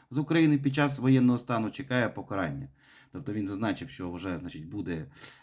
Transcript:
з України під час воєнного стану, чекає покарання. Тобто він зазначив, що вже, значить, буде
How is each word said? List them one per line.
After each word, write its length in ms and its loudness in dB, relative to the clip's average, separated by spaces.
з 80 -6
України 400 4
під 180 0
час 240 2
воєнного 380 6
стану, 320 -2
чекає 400 -2
покарання. 580 -4
Тобто 220 -8
він 140 -4
зазначив, 420 -4
що 220 -10
вже, 260 -6
значить, 320 -12
буде 360 -6